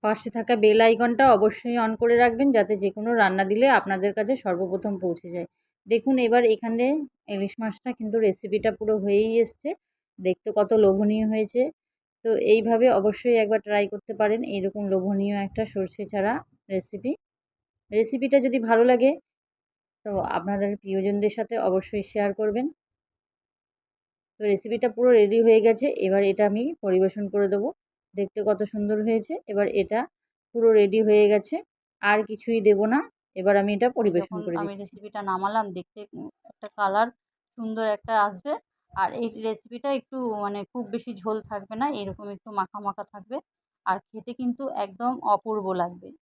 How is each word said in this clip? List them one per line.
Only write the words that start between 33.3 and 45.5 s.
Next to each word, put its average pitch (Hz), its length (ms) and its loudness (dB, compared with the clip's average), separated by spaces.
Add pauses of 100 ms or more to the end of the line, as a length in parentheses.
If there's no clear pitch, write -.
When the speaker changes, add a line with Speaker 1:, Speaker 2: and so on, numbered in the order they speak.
Speaker 1:
এবার 190 260 2
আমি 202 160 0
এটা 240 100 2 (100)
পরিবেশন 185 380 0
যখন 180 100 -8
Speaker 2:
করে 170 120 -6
Speaker 1:
আমি 165 100 -6
Speaker 2:
দিচ্ছি। 202 140 -12
Speaker 1:
রেসিপিটা 202 480 -14
নামালাম 202 360 -2 (120)
দেখতে, 180 220 -16 (140)
উম, - 160 -14 (220)
একটা - 160 -20 (100)
কালার 208 300 0 (500)
সুন্দর 220 280 -6 (120)
একটা 226 160 -8 (140)
আসবে। 208 260 -8 (400)
আর 190 160 -4 (120)
এই 233 60 -4 (200)
রেসিপিটা 233 420 -10 (100)
একটু - 180 -14 (260)
মানে 202 160 -6 (120)
খুব 247 120 -10 (100)
বেশি 233 180 -10 (100)
ঝোল 220 160 -4 (120)
থাকবে 208 320 -12
না, 277 60 -2 (120)
এরকম 202 360 -12
একটু - 140 -20 (100)
মাখা 190 280 -8
মাখা 196 160 -8 (100)
থাকবে, 214 240 -14 (480)
আর 185 120 -2 (100)
খেতে 220 260 -16
কিন্তু 247 300 -6 (220)
একদম 233 280 -6 (200)
অপূর্ব 208 320 -4 (160)